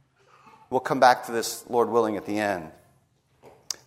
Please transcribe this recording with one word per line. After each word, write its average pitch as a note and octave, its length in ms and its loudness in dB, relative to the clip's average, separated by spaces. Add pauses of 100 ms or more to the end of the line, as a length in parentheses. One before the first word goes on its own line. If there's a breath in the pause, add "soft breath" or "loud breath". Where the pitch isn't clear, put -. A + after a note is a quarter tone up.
(680 soft breath)
We'll B2+ 100 -2
come C3+ 200 -4
back B2 260 6
to A#2+ 60 -12
this, - 380 -4
Lord A#2+ 200 2
willing, A2 280 0
at E2+ 80 -10
the G#2 140 -4
end. F#2 320 -4 (1160 soft breath)